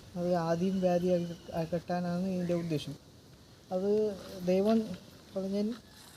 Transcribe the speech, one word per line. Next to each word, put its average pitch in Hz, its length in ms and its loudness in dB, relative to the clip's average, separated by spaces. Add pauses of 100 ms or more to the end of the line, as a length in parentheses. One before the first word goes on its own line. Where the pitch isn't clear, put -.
(160)
അത് 175 200 0
ആദിയും 175 460 0
വ്യാധി 180 260 4
അക-, 170 460 0
അകറ്റാനാണ് 175 720 -2
ഇതിൻ്റെ 180 260 -2
ഉദ്ദേശം. 160 420 -2 (760)
അത് 190 180 0 (560)
ദൈവം 196 340 4 (560)
കളിഞ്ഞൻ 202 380 -2 (440)